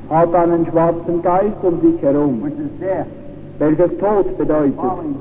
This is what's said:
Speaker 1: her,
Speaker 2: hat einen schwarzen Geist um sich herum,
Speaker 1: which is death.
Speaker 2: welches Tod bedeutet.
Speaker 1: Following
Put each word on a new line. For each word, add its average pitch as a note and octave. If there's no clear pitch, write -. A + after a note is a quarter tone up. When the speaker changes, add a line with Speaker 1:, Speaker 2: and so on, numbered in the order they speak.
Speaker 1:
her, D3+
Speaker 2:
hat E3+
einen E3+
schwarzen E3+
Geist F#3+
um E3+
sich E3
herum, C#3+
Speaker 1:
which D3
is D3
death. F3+
Speaker 2:
welches D#3+
Tod F#3+
bedeutet. D3+
Speaker 1:
Following E3+